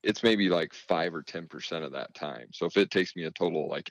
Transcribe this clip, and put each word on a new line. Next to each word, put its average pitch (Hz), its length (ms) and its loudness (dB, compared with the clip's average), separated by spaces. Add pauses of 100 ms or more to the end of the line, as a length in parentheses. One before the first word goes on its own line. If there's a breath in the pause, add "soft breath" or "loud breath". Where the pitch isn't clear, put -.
it's - 220 0
maybe, 104 260 6
like, 85 240 2
five 85 400 0
or 80 100 -8
ten 82 240 -10
percent 80 360 -8
of 67 100 -8
that 67 200 -8
time. 65 380 -10
So - 140 -2
if 82 120 2
it 101 140 6
takes 92 240 0
me 85 100 -6
a 78 60 -4
total, 82 380 0
like, 71 220 -6